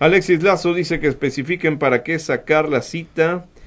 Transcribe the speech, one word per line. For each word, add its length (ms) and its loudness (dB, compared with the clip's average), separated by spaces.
Alexis 420 4
Lazo 320 2
dice 260 -2
que 60 0
especifiquen 720 -2
para 240 2
qué 160 -4
sacar 500 0
la 140 0
cita, 640 -4